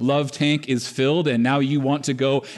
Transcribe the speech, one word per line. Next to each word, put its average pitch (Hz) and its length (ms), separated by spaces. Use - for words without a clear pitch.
love 139 320
tank 147 340
is 123 180
filled, 151 440
and 117 120
now 135 180
you 143 200
want 139 260
to 147 80
go 135 300